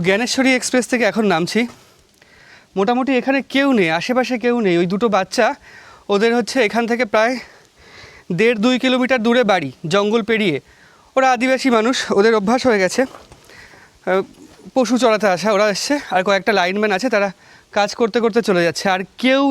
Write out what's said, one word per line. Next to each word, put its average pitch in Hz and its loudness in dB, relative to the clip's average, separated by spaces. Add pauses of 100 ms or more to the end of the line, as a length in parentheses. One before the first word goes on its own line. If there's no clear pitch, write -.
জ্ঞানেশ্বরী 240 2
এক্সপ্রেস 247 -2
থেকে 233 0
এখন 208 -2
নামছি। 175 0 (1160)
মোটামুটি 240 0
এখানে 269 -2 (160)
কেউ 277 2 (100)
নেই, 175 2 (120)
আশেপাশে 247 -2 (100)
কেউ 240 0 (100)
নেই। 175 2
ওই 180 0
দুটো 208 0 (100)
বাচ্চা, 196 0 (680)
ওদের 226 2
হচ্ছে 233 -4 (120)
এখান 220 -2
থেকে 240 -2
প্রায় 226 2 (1040)
দেড় 226 2
দুই 254 4
কিলোমিটার 254 0
দূরে 240 4 (100)
বাড়ি, 165 -2 (240)
জঙ্গল 208 0
পেরিয়ে। 208 0 (600)
ওরা 262 2
আদিবাসী 262 -2 (100)
মানুষ, 226 0 (220)
ওদের 220 4
অভ্যাস 226 0
হয়ে 208 2
গেছে, 185 0
আহ, - -8 (520)
পশু 247 0
চড়াতে 214 2
আসা। 175 -4
ওরা 214 2
এসছে, - -4 (200)
আর 185 2
কয়েকটা 196 0
লাইনম্যান 202 0
আছে, 247 -4
তারা 202 0 (440)
কাজ 202 0 (100)
করতে 233 0
করতে 233 0
চলে 175 2
যাচ্ছে। - -4 (100)
আর 185 -2 (220)
কেউ 262 2